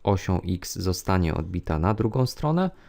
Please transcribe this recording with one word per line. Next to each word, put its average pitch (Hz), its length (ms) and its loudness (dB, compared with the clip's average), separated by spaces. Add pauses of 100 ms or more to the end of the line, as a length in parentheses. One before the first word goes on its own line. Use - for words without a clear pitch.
osią 92 400 2
x, 90 360 -4
zostanie 90 560 2
odbita 82 440 -2
na 92 160 2
drugą 117 320 0
stronę, 170 440 0 (180)